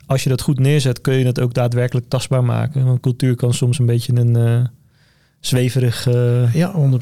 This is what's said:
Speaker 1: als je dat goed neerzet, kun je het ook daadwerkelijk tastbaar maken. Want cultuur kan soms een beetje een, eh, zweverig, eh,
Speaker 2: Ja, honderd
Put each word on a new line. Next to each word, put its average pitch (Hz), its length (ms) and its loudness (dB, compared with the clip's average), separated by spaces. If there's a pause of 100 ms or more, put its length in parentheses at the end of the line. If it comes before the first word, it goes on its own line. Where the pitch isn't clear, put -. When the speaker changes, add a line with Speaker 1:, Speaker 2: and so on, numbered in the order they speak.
Speaker 1:
als 131 160 -2
je 139 60 -2
dat 127 120 0
goed 139 180 -2
neerzet, 135 420 0
kun 135 120 0
je 131 120 2
het 123 140 0
ook 123 140 -2
daadwerkelijk 123 560 -2
tastbaar 127 340 -2
maken. 120 420 -2
Want 127 140 0
cultuur 127 360 0
kan 120 180 0
soms 123 260 0
een 120 60 2
beetje 117 300 0
een, 120 200 2
eh, 117 260 2 (800)
zweverig, 123 680 -2
eh, 123 460 2
Speaker 2:
Ja, 175 180 0
honderd 139 300 2